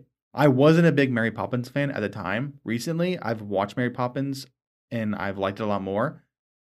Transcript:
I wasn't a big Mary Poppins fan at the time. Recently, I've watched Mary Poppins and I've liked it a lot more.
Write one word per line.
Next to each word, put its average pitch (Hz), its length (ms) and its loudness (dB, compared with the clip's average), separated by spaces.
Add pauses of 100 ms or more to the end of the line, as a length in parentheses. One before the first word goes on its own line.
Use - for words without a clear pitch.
(340)
I 147 140 6
wasn't 160 380 6
a 156 60 6
big 135 180 2
Mary 113 200 0
Poppins 113 400 -4
fan 143 200 -2
at - 100 -6
the 104 80 -2
time. 110 560 -6
Recently, 165 540 -2
I've 110 240 -4
watched 101 360 -2
Mary 123 120 0
Poppins 135 560 -4 (440)
and 107 240 -2
I've 98 240 -6
liked 98 220 -2
it - 20 -2
a 110 40 -2
lot 101 160 0
more. 107 400 -2 (480)